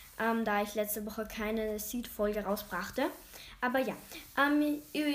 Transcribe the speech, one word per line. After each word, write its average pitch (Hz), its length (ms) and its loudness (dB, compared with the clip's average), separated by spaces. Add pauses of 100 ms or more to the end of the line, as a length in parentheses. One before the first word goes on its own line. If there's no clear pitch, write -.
(200)
ähm, 226 240 2
da 208 180 2
ich 208 140 -2
letzte 214 300 -2
Woche 214 200 -6
keine 214 540 -2
Seed-Folge 208 640 -2
rausbrachte. 196 640 -2 (560)
Aber 254 180 4
ja, 214 160 0 (420)
ähm, 294 440 6 (100)
ich, 302 240 0